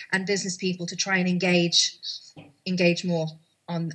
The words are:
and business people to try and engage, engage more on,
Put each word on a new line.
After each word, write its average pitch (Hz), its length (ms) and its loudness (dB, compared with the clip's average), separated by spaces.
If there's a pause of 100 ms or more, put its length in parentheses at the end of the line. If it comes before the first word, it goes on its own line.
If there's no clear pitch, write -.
(140)
and 190 120 0
business 190 300 -2
people 180 300 -2
to 180 100 -8
try 190 220 -2
and 180 100 2
engage, 180 720 2 (680)
engage 175 380 2
more 170 240 0 (400)
on, 165 280 -4